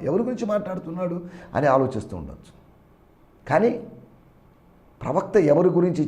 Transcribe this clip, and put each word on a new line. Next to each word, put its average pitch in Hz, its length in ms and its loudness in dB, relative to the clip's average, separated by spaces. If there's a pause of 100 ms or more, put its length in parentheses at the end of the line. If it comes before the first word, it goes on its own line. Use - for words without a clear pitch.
ఎవరి 175 200 0
గురించి 240 240 -4
మాట్లాడుతున్నాడు 180 760 -4 (320)
అని 143 120 0
ఆలోచిస్తూ 131 500 0
ఉండొచ్చు. - 360 -14 (960)
కానీ 202 380 0 (1160)
ప్రవక్త 165 340 -2
ఎవరి 165 320 6
గురించి 170 400 2